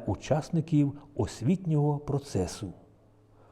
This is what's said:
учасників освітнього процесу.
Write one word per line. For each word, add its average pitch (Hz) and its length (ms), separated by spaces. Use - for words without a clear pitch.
учасників 147 880
освітнього 147 800
процесу. 104 760